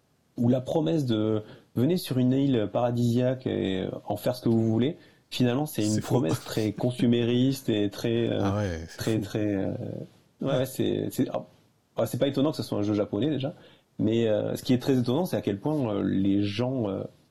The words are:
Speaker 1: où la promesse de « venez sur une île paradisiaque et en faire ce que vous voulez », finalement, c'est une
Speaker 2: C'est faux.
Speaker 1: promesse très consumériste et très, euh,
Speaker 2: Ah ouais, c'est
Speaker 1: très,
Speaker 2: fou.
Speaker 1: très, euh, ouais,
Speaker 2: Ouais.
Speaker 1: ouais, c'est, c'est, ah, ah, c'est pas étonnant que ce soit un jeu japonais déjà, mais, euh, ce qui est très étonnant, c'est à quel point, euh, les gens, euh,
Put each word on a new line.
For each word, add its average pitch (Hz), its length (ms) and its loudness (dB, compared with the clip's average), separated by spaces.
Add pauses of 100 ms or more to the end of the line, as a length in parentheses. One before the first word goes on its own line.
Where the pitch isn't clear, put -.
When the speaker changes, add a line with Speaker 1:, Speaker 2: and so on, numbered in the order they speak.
(360)
Speaker 1:
où 120 120 2
la 127 120 4
promesse 156 460 0
de « 107 360 2 (340)
venez 143 200 2
sur 131 220 -2
une 127 140 4
île 131 380 2
paradisiaque 120 760 2
et 98 400 0 (200)
en - 100 -4
faire 123 200 -4
ce - 60 -16
que 120 80 2
vous 113 180 4
voulez », 117 300 2 (320)
finalement, 127 340 0
c'est 113 200 -4
une 107 60 2
Speaker 2:
C'est 107 120 2
faux. 123 140 0
Speaker 1:
promesse 151 280 0
très 107 280 -2
consumériste 123 960 2
et 104 180 2
très, 117 400 0
euh, 107 140 0
Speaker 2:
Ah 101 140 0
ouais, 92 320 -2
c'est - 100 -18
Speaker 1:
très, 113 200 0
Speaker 2:
fou. 101 60 -2
Speaker 1:
très, 104 300 -2
euh, 95 160 -2 (720)
ouais, 143 60 -2
Speaker 2:
Ouais. 139 100 2
Speaker 1:
ouais, 131 80 0
c'est, 104 460 -2
c'est, - 200 0
ah, - 140 -6 (500)
ah, 117 80 0
c'est 123 140 -6
pas 139 100 2
étonnant 143 220 0
que - 80 -6
ce - 40 -4
soit 110 160 -4
un 104 40 0
jeu 104 100 0
japonais 104 380 0
déjà, 135 240 -4 (440)
mais, 113 300 2
euh, 107 280 0
ce - 60 -8
qui 127 120 2
est 123 40 4
très 131 200 2
étonnant, 127 260 2
c'est 123 120 -2
à 104 40 0
quel 101 180 -2
point, 139 360 -2
euh, 98 80 0
les 98 400 2
gens, 110 480 -2
euh, 98 140 -4 (260)